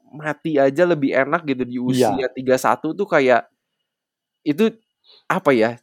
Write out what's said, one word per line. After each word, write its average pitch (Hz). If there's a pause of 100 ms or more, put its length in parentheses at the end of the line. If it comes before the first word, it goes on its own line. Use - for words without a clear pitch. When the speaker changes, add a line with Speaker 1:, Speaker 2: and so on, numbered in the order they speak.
(120)
Speaker 1:
mati 151
aja 139
lebih 143
enak 147
gitu 127
di 123
Speaker 2:
Iya. 123
Speaker 1:
usia 101
tiga 131
satu 127
tuh 190
kayak, 127 (960)
itu 160 (640)
apa 147
ya, 117